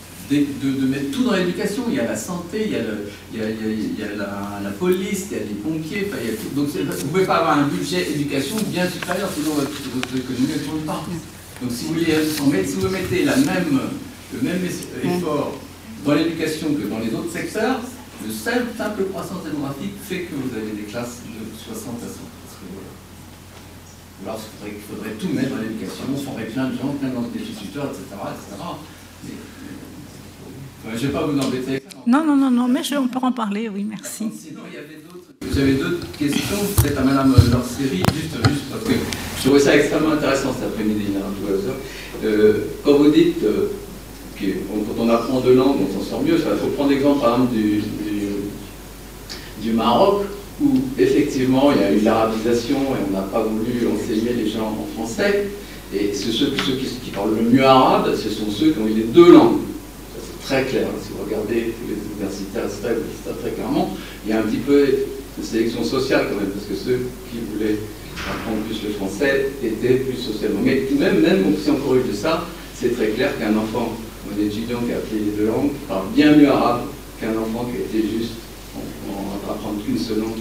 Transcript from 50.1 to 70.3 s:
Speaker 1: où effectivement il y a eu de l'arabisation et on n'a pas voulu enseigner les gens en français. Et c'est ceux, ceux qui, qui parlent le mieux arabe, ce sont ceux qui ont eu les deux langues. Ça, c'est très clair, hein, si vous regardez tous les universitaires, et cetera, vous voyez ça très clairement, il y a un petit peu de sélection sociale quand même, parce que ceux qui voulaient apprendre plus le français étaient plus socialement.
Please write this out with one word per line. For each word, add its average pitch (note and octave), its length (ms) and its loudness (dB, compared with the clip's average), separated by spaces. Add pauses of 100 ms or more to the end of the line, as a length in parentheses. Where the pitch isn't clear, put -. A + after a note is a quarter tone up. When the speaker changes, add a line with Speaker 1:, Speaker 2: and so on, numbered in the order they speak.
Speaker 1:
où C#3 100 4 (280)
effectivement C3+ 760 4
il G#2+ 80 4
y G#2 40 4
a G2+ 80 2
eu G#2+ 80 4
de G#2+ 40 4
l'arabisation A2 720 2
et C3 200 0 (100)
on G2 40 -2
n'a F#2+ 100 -2
pas G2 200 -2
voulu A2 460 0
enseigner A2 440 0
les A2 180 0
gens A2 260 -2
en G#2+ 180 -6
français. G3+ 560 0 (440)
Et G2+ 180 0
c'est A2+ 200 -2
ceux, - 200 2 (140)
ceux B2+ 80 0
qui, - 120 -2
qui - 240 -8
parlent G#2+ 260 0
le A2+ 120 2
mieux C3+ 160 8
arabe, C3+ 520 8
ce G#2+ 120 -2
sont G#2+ 220 -4
ceux D#3 220 4
qui A2+ 80 -2
ont G#2+ 80 2
eu A2 60 2
les A2 100 2
deux E3+ 280 12
langues. - 280 10 (540)
Ça, - 120 -12
c'est - 200 -12
très C3 180 2
clair, - 240 0
hein, - 120 -4
si G#2+ 120 -10
vous G2 120 -8
regardez A2 540 -2
tous - 100 -10
les G#2 120 -4 (100)
universitaires, G2+ 560 -6
et G2+ 40 -4
cetera, - 240 -2
vous - 80 0
voyez - 220 -8
ça - 160 -6
très - 120 -6
clairement, - 440 -2 (300)
il G#2+ 40 -2
y - 20 0
a A2+ 80 2
un - 20 2
petit - 160 0
peu C#3+ 280 6 (520)
de - 60 -8
sélection A2+ 400 0
sociale - 460 2
quand G2+ 100 -2
même, G2 100 -2
parce - 160 -6
que G2 80 -6
ceux B2 320 -2 (240)
qui A#2 80 -8 (140)
voulaient G#2+ 260 0 (500)
apprendre G#2+ 380 -4
plus - 160 -6
le G#2 120 -4
français G2+ 560 0 (120)
étaient A#2 400 2
plus - 140 -4
socialement. - 480 -2